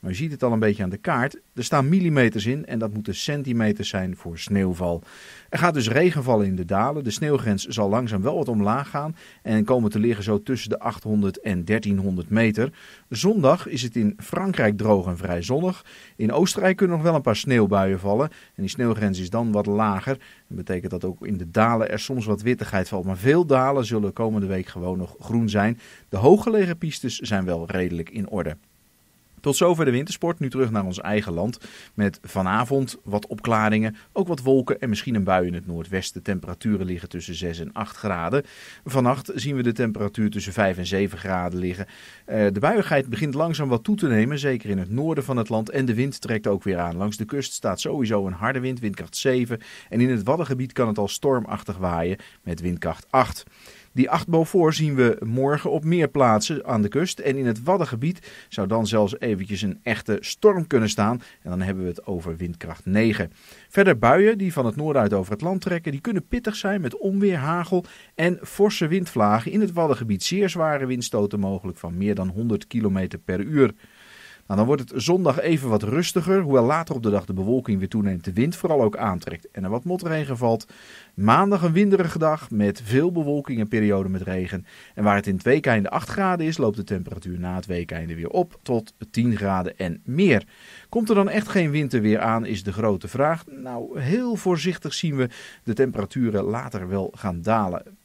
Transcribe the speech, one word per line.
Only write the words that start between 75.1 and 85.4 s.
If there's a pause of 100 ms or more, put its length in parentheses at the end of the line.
even
wat
rustiger,
hoewel
later
op
de
dag
de
bewolking
weer
toeneemt,
de
wind
vooral
ook
aantrekt
en
er
wat
motregen
valt. (480)
Maandag
een
winderige
dag
met
veel
bewolking
en
perioden
met
regen. (280)
En
waar
het
in
het